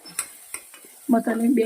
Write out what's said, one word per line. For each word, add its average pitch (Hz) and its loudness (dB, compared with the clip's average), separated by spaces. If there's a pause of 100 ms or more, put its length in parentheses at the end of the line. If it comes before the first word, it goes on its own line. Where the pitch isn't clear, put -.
(1080)
મસાલાને 233 0
બે 226 4